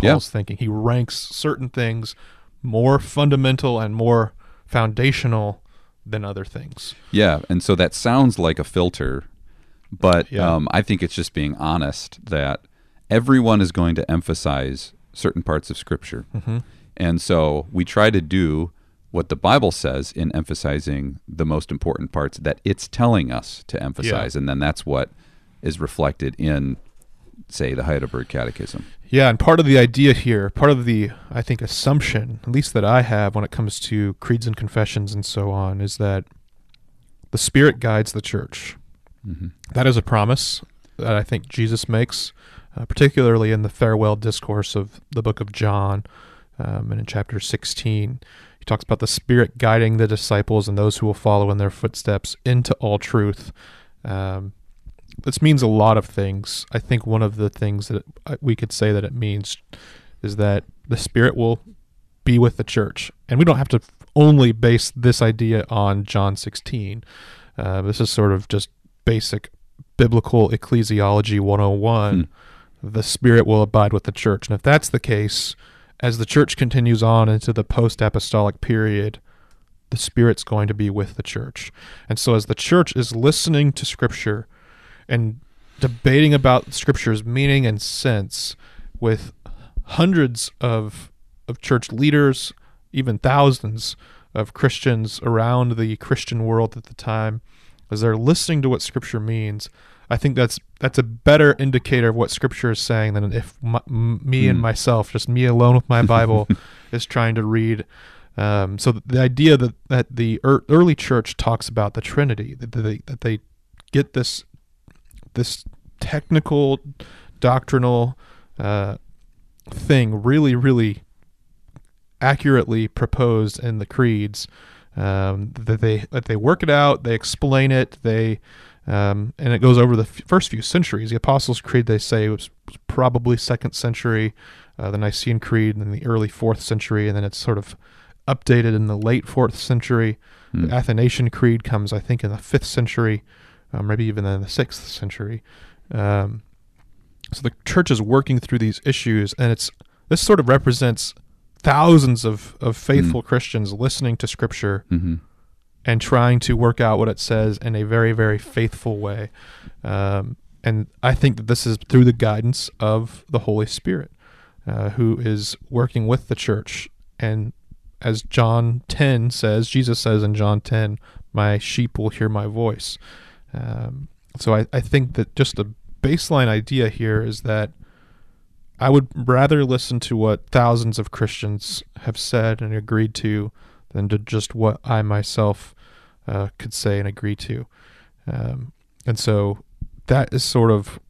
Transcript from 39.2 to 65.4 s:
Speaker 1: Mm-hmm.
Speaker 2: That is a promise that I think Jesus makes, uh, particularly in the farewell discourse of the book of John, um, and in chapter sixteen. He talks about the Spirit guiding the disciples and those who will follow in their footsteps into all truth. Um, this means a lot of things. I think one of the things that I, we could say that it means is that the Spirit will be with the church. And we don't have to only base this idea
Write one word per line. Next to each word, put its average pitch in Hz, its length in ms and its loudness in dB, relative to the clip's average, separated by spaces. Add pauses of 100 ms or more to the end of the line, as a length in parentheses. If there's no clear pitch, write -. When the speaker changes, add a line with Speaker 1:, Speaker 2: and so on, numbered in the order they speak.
Speaker 1:
Mm-hmm. 85 220 -10 (240)
Speaker 2:
That 127 140 2
is 127 100 4
a 107 60 2
promise 113 600 0 (340)
that 110 180 -2
I 104 80 0
think 110 260 -6
Jesus 113 400 -4
makes, 113 440 -2 (440)
uh, 123 80 -8
particularly 117 680 4
in 107 100 0
the 104 60 -2
farewell 107 480 2
discourse 104 580 -4
of 101 260 -6 (100)
the 113 120 -4
book 110 180 -2
of 101 120 -10
John, 101 520 -2 (540)
um, 107 320 -6
and 107 100 -4
in 107 60 -8
chapter 104 320 -6
sixteen. 107 800 -4 (400)
He - 60 -20
talks 107 180 -2
about - 180 -2
the 113 60 -4
Spirit - 520 2
guiding 113 400 2
the 110 100 4
disciples 104 600 0
and 101 100 -2
those 104 200 2
who 113 80 -2
will 104 80 0
follow 101 360 2
in 101 80 0
their 101 120 0
footsteps - 640 -4 (100)
into 123 360 2
all 104 180 0
truth. 104 540 -2 (520)
Um, 95 480 -8 (680)
this - 200 -4
means 151 200 6
a 120 40 4
lot 110 300 6
of 107 100 0
things. 98 640 -6
I 117 60 -2
think 117 280 -2
one 110 160 0
of 107 140 -2
the 104 140 0
things 101 380 -4
that 107 160 -6 (220)
I, 151 140 -8
we 120 160 0
could - 160 -6
say 107 200 0
that 101 120 0
it 113 100 -8
means 104 420 -6 (640)
is 104 140 -6
that 101 280 0 (240)
the 117 80 -2
Spirit - 400 2
will 117 240 0 (640)
be 120 140 4
with 117 180 4
the 117 80 -4
church. - 460 -4 (180)
And 123 100 0
we 165 60 8
don't 151 140 4
have 135 100 -2
to 117 120 2 (340)
only 147 380 8
base 117 440 2
this 120 240 4
idea 110 480 2